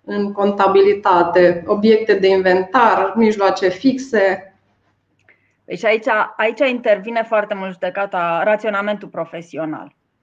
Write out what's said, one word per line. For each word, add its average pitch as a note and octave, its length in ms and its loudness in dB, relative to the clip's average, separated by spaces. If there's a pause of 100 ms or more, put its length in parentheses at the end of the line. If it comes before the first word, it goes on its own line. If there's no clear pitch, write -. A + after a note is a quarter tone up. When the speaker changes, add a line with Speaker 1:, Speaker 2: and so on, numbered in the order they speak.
Speaker 1:
în G3+ 280 -6
contabilitate? F#3+ 1300 2
Obiecte G#3+ 480 2
de F#3+ 140 2
inventar, F#3+ 880 2
mijloace G3+ 520 2
fixe? G3 880 -2 (1080)
Speaker 2:
Deci F3 200 -10
aici, A3 240 0 (280)
aici A3+ 320 0
intervine A3+ 540 -2
foarte G#3+ 320 -2
mult F#3+ 180 -8
judecata, F3+ 720 -4
raționamentul G#3 680 -2
profesional. D#3+ 840 -12 (280)